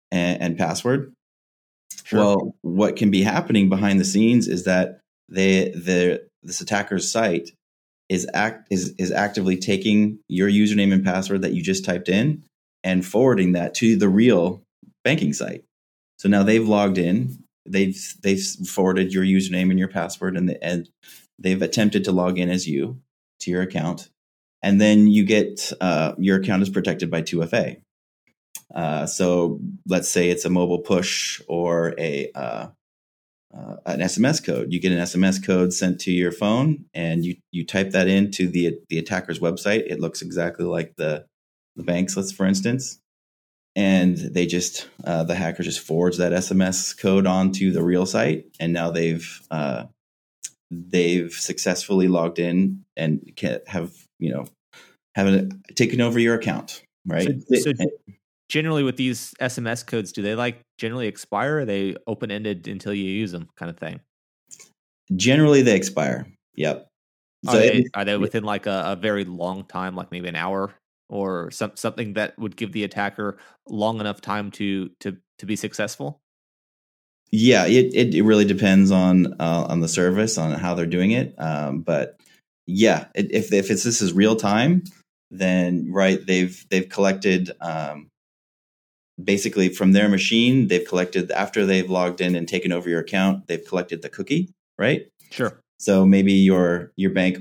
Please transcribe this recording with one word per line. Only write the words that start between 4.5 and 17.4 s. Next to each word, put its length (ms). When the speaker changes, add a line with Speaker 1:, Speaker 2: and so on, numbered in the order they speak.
Speaker 1:
that 360
they, 420
the, 540
this 160
attacker's 500
site 400
is 260
act-, 360
is, 280
is 120
actively 460
taking 600
your 200
username 440
and 120
password 380
that 120
you 80
just 220
typed 240
in 360
and 200
forwarding 480
that 240
to 200
the 120
real 540
banking 280
site. 320
So 100
now 140
they've 240
logged 320
in, 400